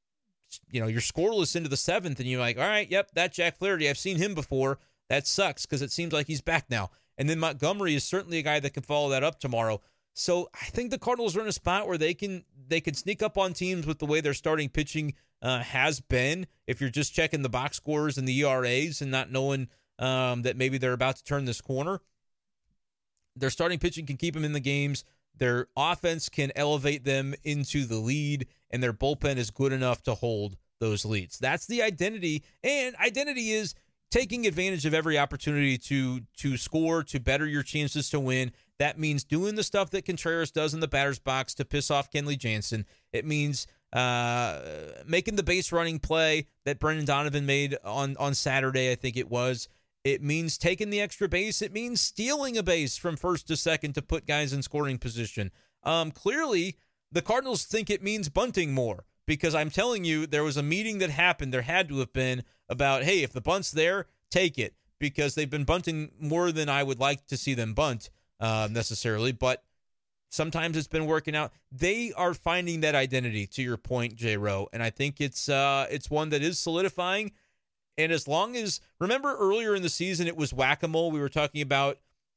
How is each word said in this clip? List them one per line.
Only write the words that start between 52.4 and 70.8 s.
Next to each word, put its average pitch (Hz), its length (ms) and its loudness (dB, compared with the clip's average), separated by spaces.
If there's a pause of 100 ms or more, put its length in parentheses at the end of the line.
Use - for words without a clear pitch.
a 220 60 0
base 165 340 2
from 165 200 -4
first 175 320 -2
to 156 80 0
second 151 380 0
to 156 60 -4
put - 260 -4
guys 147 280 0
in 139 80 -2
scoring 143 340 -2
position. 113 540 -4 (320)
Um, 160 300 0
clearly, 208 640 0 (340)
the 170 80 0
Cardinals 240 440 0
think 214 260 -2
it 202 120 0
means 202 280 -2
bunting 190 420 2
more 117 320 -2 (220)
because 156 280 2
I'm 151 160 2
telling 214 340 0
you, 156 220 0
there 147 180 2
was 143 120 0
a 147 60 0
meeting 202 360 0
that 185 120 0
happened, 156 420 2
there 127 100 0
had 165 280 0
to 139 80 -4
have 127 160 -2
been, 127 300 -2 (260)
about, 135 320 2
hey, 170 200 4
if 123 100 -2
the 127 80 -6
bunt's 175 300 0
there, 170 360 0 (240)
take 180 280 2
it, 107 160 -4 (240)
because 143 360 0
they've 151 160 -2
been 147 140 -2
bunting 160 540 -2
more 165 340 2
than 156 160 0
I 139 140 2
would 135 160 -2
like 139 280 0
to 135 100 -4
see 135 180 0
them 110 200 -2
bunt, 131 340 0 (320)
uh, 110 300 0
necessarily, 113 640 -2
but 127 320 0 (640)
sometimes 160 460 -2
it's 156 120 -2